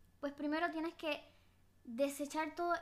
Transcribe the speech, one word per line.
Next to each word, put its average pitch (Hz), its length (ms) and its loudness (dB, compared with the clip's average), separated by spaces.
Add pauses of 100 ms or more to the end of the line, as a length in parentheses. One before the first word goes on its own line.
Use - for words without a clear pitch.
(220)
Pues 285 100 0
primero 302 400 0
tienes 320 220 -2
que 311 280 -2 (640)
desechar 285 680 0
todos 349 260 2